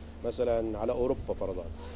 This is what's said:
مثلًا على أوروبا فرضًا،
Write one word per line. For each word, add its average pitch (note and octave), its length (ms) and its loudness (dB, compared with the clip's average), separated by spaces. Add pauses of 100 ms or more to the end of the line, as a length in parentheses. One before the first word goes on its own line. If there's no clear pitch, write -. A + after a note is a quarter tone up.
(240)
مثلًا A#2 540 2
على A2+ 140 2
أوروبا B2 480 2
فرضًا، F#2 240 -2 (320)